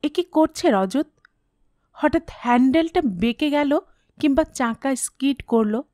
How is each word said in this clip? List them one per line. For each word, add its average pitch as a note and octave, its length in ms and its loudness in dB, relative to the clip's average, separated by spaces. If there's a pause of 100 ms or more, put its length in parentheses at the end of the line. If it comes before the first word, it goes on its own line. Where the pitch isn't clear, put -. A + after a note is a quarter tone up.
এ D4 60 -4
কি F4 140 -4
করছে D#4+ 500 0
রজত? G3+ 340 0 (840)
হঠাৎ D4+ 360 0
হ্যান্ডেলটা C4 760 0
বেঁকে A#3 460 -2
গেল D4 280 0 (420)
কিংবা D4 240 2
চাকা B3+ 520 -4
স্কিড - 500 -4
করল। A3+ 360 0 (120)